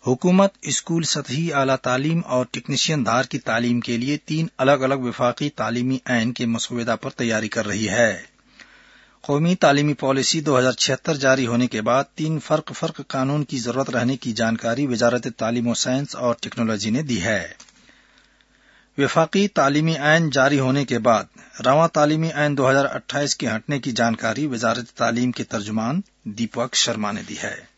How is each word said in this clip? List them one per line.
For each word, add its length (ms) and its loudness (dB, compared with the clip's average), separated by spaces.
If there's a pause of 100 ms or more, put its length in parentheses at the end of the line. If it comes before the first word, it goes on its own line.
حکومت 540 4
اسکول 420 -2
سطحی 500 -4
اعلیٰ 220 2
تعلیم 500 0
اور 260 0
ٹیکنیشین 540 -2
دھار 180 2
کی 160 -6
تعلیم 400 0
کے 180 -4
لیے 200 -2
تین 300 -4 (100)
الگ 140 4
الگ 240 2
وفاقی 540 -2
تعلیمی 560 -2
آئین 280 0
کے 120 -4
مسودہ 560 -2
پر 80 -8
تیاری 400 -2
کر 180 -2
رہی 220 -2
ہے۔ 320 2 (1000)
قومی 340 2
تعلیمی 380 4
پالیسی 480 0
دو 180 2
ہزار 120 4
چھہتر 440 -2
جاری 320 2
ہونے 200 2
کے 140 -4
بعد 220 2 (120)
تین 240 -2
فرق 340 -2
فرق 340 -6
قانون 360 0
کی 140 -6
ضرورت 320 -2
رہنے 280 0
کی 140 -6
جانکاری 560 0
وزارت 400 2 (100)
تعلیم 300 -2
و 60 0
سائنس 420 -2
اور 260 0
ٹیکنالوجی 480 -2
نے 120 0
دی 200 -2
ہے۔ 260 -2 (1500)
وفاقی 500 2
تعلیمی 500 2
آئین 320 4
جاری 300 4
ہونے 260 2
کے 140 -2
بعد 240 4 (420)
رواں 220 6
تعلیمی 440 2
آئین 260 0
دو 140 4
ہزار 140 4
اٹھائیس 500 -4
کے 120 -4
ہٹنے 320 -4
کی 120 -6
جانکاری 540 0
وزارت 460 -2
تعلیم 400 0
کے 120 -6
ترجمان 580 -4 (220)
دیپک 520 -6
شرما 360 -2
نے 180 -8
دی 140 -10
ہے۔ 340 -10